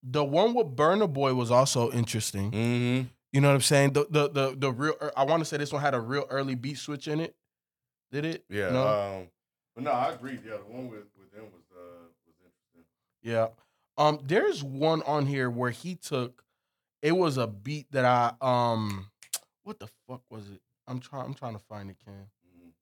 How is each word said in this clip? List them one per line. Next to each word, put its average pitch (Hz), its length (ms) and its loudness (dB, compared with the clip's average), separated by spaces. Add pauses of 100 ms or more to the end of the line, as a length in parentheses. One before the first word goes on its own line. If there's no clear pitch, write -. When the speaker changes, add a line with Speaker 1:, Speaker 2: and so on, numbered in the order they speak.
Speaker 1:
the 143 220 0
one 175 300 4
with 175 220 2
Burna 180 360 4
Boy 135 220 2
was 120 180 0
also 123 400 4
interesting. 107 580 -2
Speaker 2:
Mm-hmm. 120 560 0 (260)
Speaker 1:
You 139 80 4
know 143 80 6
what 139 60 6
I'm 135 60 4
saying? 139 340 4
The, 147 160 2
the, 147 180 2
the, 135 300 -2
the 135 140 0
real, 143 280 -2
er, 147 160 -6
I 135 80 4
wanna 160 200 2
say 156 120 -6
this 143 160 -4
one 143 100 -2
had 143 120 2
a 123 60 0
real 135 300 -4
early 135 260 -2
beat 127 220 -8
switch 147 300 -10
in 151 120 -2
it. - 140 -8 (800)
Did 147 140 -4
it? 165 240 -8
Speaker 2:
Yeah. 98 200 -2
Speaker 1:
No? 127 160 2
Speaker 2:
Um, 98 420 -2 (460)
but 123 100 -10
no, 147 60 -2
I 131 220 0
agree. 120 340 -12
Yeah, 107 120 -10
the 107 120 -16
one 127 180 -12
with, 104 160 -16 (140)
with 95 140 -20
them 110 120 -20
was, 90 180 -20 (120)
uh, 87 300 -20 (220)
was 82 80 -20 (100)
interesting. - 400 -20 (380)
Speaker 1:
Yeah. 113 260 0 (480)
Um, 151 280 4
there's 214 380 0
one 143 400 0
on 147 220 0
here 135 240 0
where 120 220 -2
he 175 240 -10
took, 127 500 -6 (560)
it 156 120 2
was 170 260 2
a 117 80 2
beat 113 460 -10
that 131 120 2
I, 120 280 6 (100)
um, 113 680 0 (540)
what 208 140 -12
the 107 100 -16 (200)
fuck 123 220 -12
was 104 200 -16
it? 98 100 -20 (260)
I'm 127 140 -8
try-, 131 220 -12
I'm 135 120 -8
trying 117 200 -10
to 104 40 -10
find 101 320 -14
it, 95 140 -20
Ken. 101 100 -18
Speaker 2:
Mm-hmm. 90 540 -20 (140)